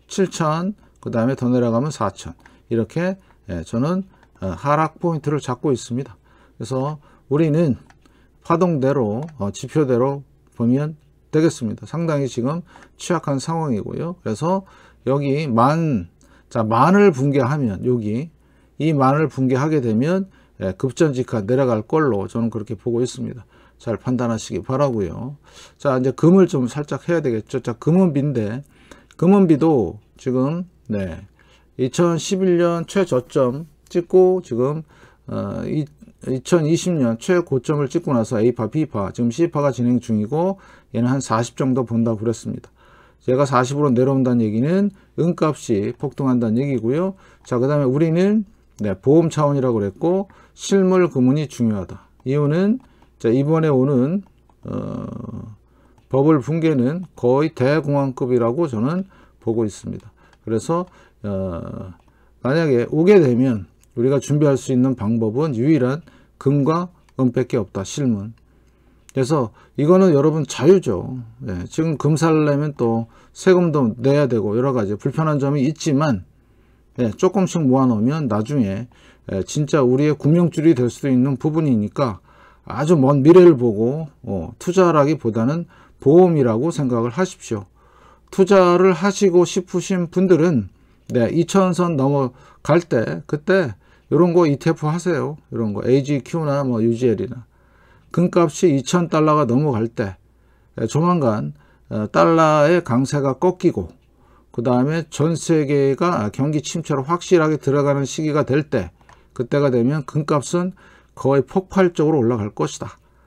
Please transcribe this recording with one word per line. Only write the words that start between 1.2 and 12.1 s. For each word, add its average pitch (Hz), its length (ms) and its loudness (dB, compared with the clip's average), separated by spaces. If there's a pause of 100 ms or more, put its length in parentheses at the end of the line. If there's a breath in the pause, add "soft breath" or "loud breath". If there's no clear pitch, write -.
더 123 120 -2
내려가면 120 420 0
사천. - 440 -8 (340 soft breath)
이렇게, 165 500 -4 (300 soft breath)
예, 85 140 -8
저는, 160 420 -4 (360 soft breath)
어, 95 60 -8
하락 143 540 -2
포인트를 151 400 -4
잡고 131 320 -4
있습니다. 120 440 -8 (400 soft breath)
그래서 131 420 -6 (300 soft breath)
우리는 151 480 2 (680 soft breath)
파동대로, 139 800 0 (160)
어, 101 120 -4
지표대로 135 760 -2 (320)
보면 139 400 -2 (340)
되겠습니다. 127 560 -2
상당히 151 400 -4